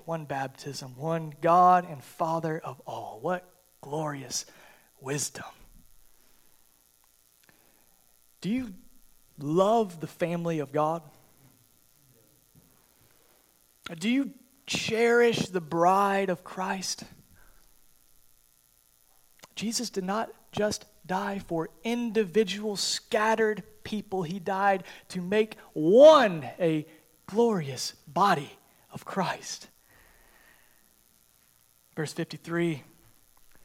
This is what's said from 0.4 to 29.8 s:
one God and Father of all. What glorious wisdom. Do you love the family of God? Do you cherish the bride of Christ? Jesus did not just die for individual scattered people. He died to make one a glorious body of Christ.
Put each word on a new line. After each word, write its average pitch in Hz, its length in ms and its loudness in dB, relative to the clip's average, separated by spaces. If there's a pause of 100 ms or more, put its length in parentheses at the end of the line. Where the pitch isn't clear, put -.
one 160 420 -4
God 180 480 6
and 135 160 -14
Father 160 580 -4
of 135 240 -14
all. - 360 -12
What 180 260 -6 (320)
glorious 143 640 -8 (560)
wisdom. - 460 -8 (3000)
Do 175 80 -4
you 240 240 -4 (640)
love 180 640 0
the 160 60 -8
family 170 520 -4
of 135 120 -6
God? 156 320 -2 (3000)
Do 202 120 -2
you 254 220 0 (340)
cherish 233 840 2
the 180 140 -4
bride 190 680 2
of 175 160 -6
Christ? 190 600 -8 (2500)
Jesus 220 320 -4
did 190 160 -6
not 202 260 -4 (220)
just 208 320 -2 (200)
die 196 360 -4
for 165 280 -6 (140)
individual 214 920 0
scattered 214 880 0 (180)
people. 190 400 -6
He 175 160 -6
died 196 460 0 (240)
to 185 120 -8
make 214 360 0 (160)
one 196 760 8 (120)
a 160 260 0 (400)
glorious 190 680 -2 (120)
body 160 460 0 (400)
of - 120 -16
Christ. - 640 -8 (2250)